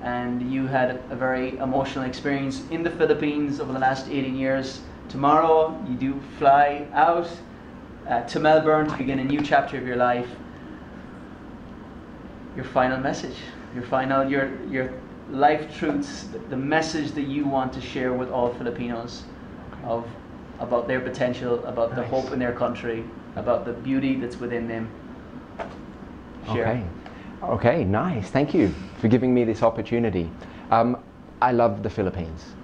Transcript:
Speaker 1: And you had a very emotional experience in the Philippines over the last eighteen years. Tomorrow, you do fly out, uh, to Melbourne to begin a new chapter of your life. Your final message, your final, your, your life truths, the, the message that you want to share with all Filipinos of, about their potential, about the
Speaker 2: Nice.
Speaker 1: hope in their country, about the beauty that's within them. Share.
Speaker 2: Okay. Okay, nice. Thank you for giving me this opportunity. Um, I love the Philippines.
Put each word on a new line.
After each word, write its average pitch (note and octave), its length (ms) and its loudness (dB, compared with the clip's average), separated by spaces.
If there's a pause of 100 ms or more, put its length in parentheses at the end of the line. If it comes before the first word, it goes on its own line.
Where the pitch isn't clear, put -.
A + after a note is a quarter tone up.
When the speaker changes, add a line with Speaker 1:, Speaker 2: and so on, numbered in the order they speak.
Speaker 1:
And B2 500 -2
you C3+ 140 0
had B2+ 420 2
a C3+ 60 -6
very B2+ 420 0
emotional C3+ 480 0
experience C3+ 640 -2
in E3 140 -2
the E3+ 80 2
Philippines D3 680 2
over B2+ 140 -4
the C3 60 -2
last C3+ 300 2
eighteen C3 260 0
years. C3+ 460 0 (280)
Tomorrow, D#3+ 640 6 (140)
you B2+ 60 0
do C3+ 260 -2 (160)
fly D3 560 6
out, E3+ 340 4 (800)
uh, A#2+ 220 2
to D#3+ 100 -2
Melbourne D#3 480 6
to C#3+ 80 -4
begin C3+ 220 0
a C3 60 0
new C#3+ 180 2
chapter C#3+ 380 2
of B2 80 -6
your B2 100 -2
life. B2 320 2 (2250)
Your B2+ 100 -8
final B2+ 340 2
message, C#3 380 -4 (360)
your B2 100 -6
final, C3+ 460 2
your, C3+ 220 2 (180)
your C3 240 -2 (380)
life D3+ 440 4
truths, C#3+ 560 -2
the, A2+ 60 -8 (160)
the B2+ 40 -2
message D3+ 560 0
that C#3+ 120 -2
you C#3 220 -2
want C3 260 0
to B2+ 80 -8
share B2+ 320 -2
with B2+ 160 -2
all B2 240 0
Filipinos A#2+ 680 -6 (600)
of, A#2 220 -2 (540)
about B2 280 0
their C3 140 2
potential, B2 640 0
about A#2 300 0
the B2+ 60 -2
Speaker 2:
Nice. A#2+ 80 -4
Speaker 1:
hope C3 220 0
in B2+ 80 -2
their B2 140 0
country, A#2 500 -2 (320)
about A2+ 300 0
the A#2+ 80 -4
beauty C3+ 420 0
that's A#2+ 240 -4
within A#2 300 -4
them. A2+ 180 -4 (1700)
Share. A2+ 140 2
Speaker 2:
Okay. A2+ 160 0 (600)
Okay, E3 400 4
nice. A#2 460 0
Thank - 240 2
you G2+ 200 6 (280)
for A2+ 80 6
giving B2+ 240 6
me B2 100 6
this A2 180 0
opportunity. A2+ 680 2 (420)
Um, A#2 260 4 (440)
I B2+ 100 6
love A2+ 320 4
the G#2+ 60 -2
Philippines. F2+ 560 -4 (180)